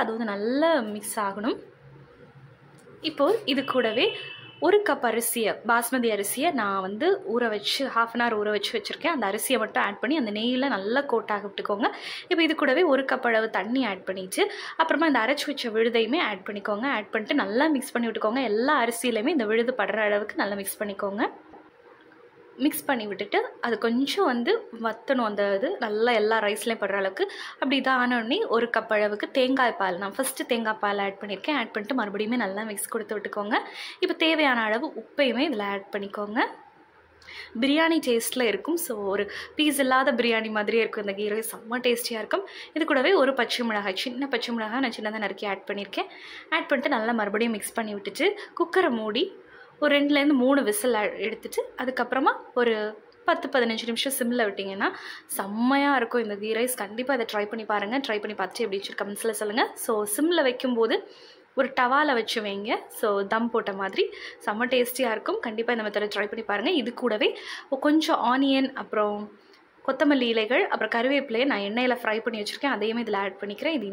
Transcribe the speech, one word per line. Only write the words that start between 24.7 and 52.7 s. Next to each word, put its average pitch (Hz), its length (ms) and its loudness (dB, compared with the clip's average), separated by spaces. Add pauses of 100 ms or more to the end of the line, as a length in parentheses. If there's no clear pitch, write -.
வத்தணும், 233 420 0
அந்த 202 160 0 (140)
இது 220 100 0 (160)
நல்லா 220 280 2 (100)
எல்லா 220 240 4
ரைஸ்லேயும் 214 380 -2
படுற 196 180 -2
அளவுக்கு. 190 240 -2 (340)
அப்படி 277 220 2
இது 262 100 2 (120)
ஆனோடனே 247 360 0 (160)
ஒரு 233 200 2
cup 220 200 0
அளவுக்கு 208 400 0
தேங்காய் 254 460 2
பால், 185 220 0
நான் 202 120 -6
first - 360 -4
தேங்காய் 220 320 0
பால் 202 200 0
ஆட் 196 180 -4
பண்ணியிருக்கேன். 208 380 -4
ஆட் 226 160 -4
பண்ணிட்டு 220 240 -2
மறுபடியுமே 214 440 -2
நல்லா 196 280 -4
mix - 240 -8
கொடுத்து 214 220 -4
விட்டுக்கோங்க. 208 380 -4 (480)
இப்போ 349 120 -2 (100)
தேவையான 294 440 4
அளவு 240 200 0 (140)
உப்பையுமே 262 460 2
இதில் 208 160 -2 (100)
ஆட் 196 180 -8
பண்ணிக்கோங்க. 208 460 -4 (1200)
பிரியாணி 320 360 4 (100)
டேஸ்ட்டில் 233 420 0
இருக்கும். 285 360 -2
So, 247 60 -6 (200)
ஒரு 202 100 0 (340)
piece 294 300 2
இல்லாத 262 220 4 (100)
பிரியாணி 226 400 0
மாதிரியே 220 240 2
இருக்கும் 214 240 -4
இந்த 196 140 -4
கீ 208 160 -2
ரைஸ், 226 180 -6
செம்ம 226 320 -6
டேஸ்டியாக 233 360 -2
இருக்கும். 359 220 -2 (300)
இது 311 160 2
கூடவே 277 200 4 (120)
ஒரு 262 160 4
பச்சை 233 320 -2
மிளகாய், 196 340 -2
சின்ன 262 300 -4
பச்சை 233 220 -4
மிளகாய் 226 280 -2
நான் 233 140 -4
சின்னதாக 214 260 -4
நறுக்கி 196 300 -6
ஆட் 190 160 -14
பண்ணியிருக்கேன். 202 380 -4 (480)
ஆட் 320 120 -4
பண்ணிட்டு 277 300 2
நல்லா 226 240 0
மறுபடியும் 214 340 0
மிக்ஸ் - 220 -8
பண்ணி 214 180 -4
விட்டுட்டு 202 300 -2 (320)
குக்கரை 339 320 4 (100)
மூடி 220 240 0 (580)
ஒரு 294 120 6
ரெண்டுலேருந்து 285 480 6
மூணு 277 240 6
விசில் 226 320 2
அ-, 196 260 -2
எடுத்துட்டு, 220 360 -4 (200)
அதுக்கப்புறமா 262 500 2 (280)
ஒரு 240 120 4 (560)